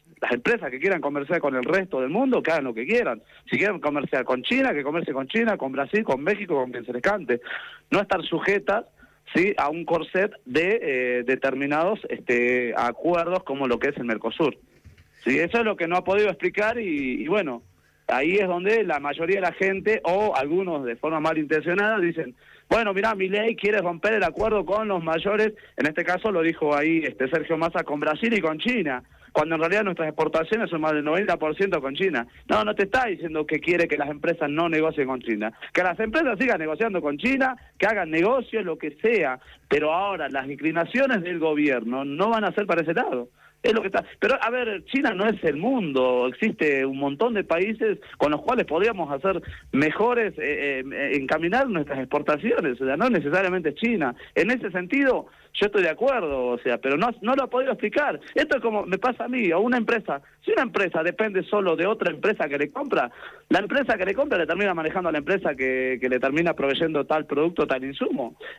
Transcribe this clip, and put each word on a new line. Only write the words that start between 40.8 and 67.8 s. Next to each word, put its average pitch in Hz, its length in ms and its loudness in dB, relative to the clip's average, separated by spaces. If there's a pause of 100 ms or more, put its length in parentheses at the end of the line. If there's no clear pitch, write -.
del 175 160 -4
gobierno 139 640 0
no 160 240 0
van 220 140 2
a 180 100 0
ser 208 140 -2
para 170 160 2
ese 165 100 -2
lado. 123 360 -2 (320)
Es 220 120 2
lo 220 80 2
que 190 60 -4
está. - 180 0 (140)
Pero, 254 220 2
a 220 80 0
ver, 233 360 -4
China 254 280 0
no 196 140 0
es 214 160 0
el 147 140 2
mundo. 135 720 2
Existe 143 560 0
un 135 120 -4
montón 156 360 0
de 196 100 0
países 214 540 0 (200)
con 147 140 2
los 147 100 -2
cuales 233 240 0
podríamos 180 460 0
hacer 175 300 0 (320)
mejores, 202 640 2
eh, 139 420 -2
eh, 135 360 -4
encaminar 165 520 0
nuestras 147 320 -2
exportaciones. 147 800 0
O 135 60 -2
sea, 131 100 2
no 226 140 2
necesariamente 175 640 0
China. 180 400 0 (180)
En 175 160 2
ese 240 220 -2
sentido, 185 540 0 (260)
yo - 140 0
estoy 202 180 2
de 165 60 2
acuerdo, 160 560 0
o 123 140 0
sea, 120 180 0
pero 135 180 0
no, 220 140 2 (120)
no 240 140 2
lo 269 80 2
ha 247 60 -6
podido 254 240 0
explicar. 208 440 0 (160)
Esto 294 220 2
es 220 80 -2
como 214 220 0
me 185 120 -2
pasa 254 280 -2
a - 20 -6
mí, 240 240 0
a 165 60 4
una 240 180 2
empresa. 214 460 0 (240)
Si 403 60 0
una 427 100 4
empresa 180 420 0
depende 185 400 0
solo 185 320 2
de 165 100 0
otra 190 260 0
empresa 160 360 -2
que 143 100 -4
le 147 140 -2
compra, 202 400 -2 (380)
la 180 100 4
empresa 226 380 0
que 185 80 0
le 196 80 -2
compra 262 240 0
le 160 100 0
termina 185 260 0
manejando 170 360 -2
a - 20 0
la 151 60 0
empresa 170 380 -2
que, 131 440 0
que 127 80 -2
le 123 120 2
termina 151 340 0
proveyendo 139 520 0
tal 156 200 0
producto, 156 420 0
tal 131 160 -2